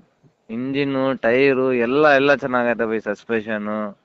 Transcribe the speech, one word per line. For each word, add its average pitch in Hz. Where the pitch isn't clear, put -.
ಇಂಜಿನ್, 135
ಟೈರು 131
ಎಲ್ಲ, 127
ಎಲ್ಲ 143
ಚೆನ್ನಾಗೈತೆ 120
ಬೈ, 110
ಸಸ್ಪೆನ್ಷನ್ 107